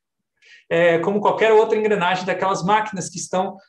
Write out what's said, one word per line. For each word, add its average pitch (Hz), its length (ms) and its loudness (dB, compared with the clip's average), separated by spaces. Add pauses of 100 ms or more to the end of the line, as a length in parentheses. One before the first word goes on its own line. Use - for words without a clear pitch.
(240)
<laughs> - 460 -20
é, 170 300 2
como 196 200 -2
qualquer 202 320 2
outra 214 260 4
engrenagem 185 480 0
daquelas 185 380 -2
máquinas 202 460 -2
que - 80 -16
estão 185 400 -6 (120)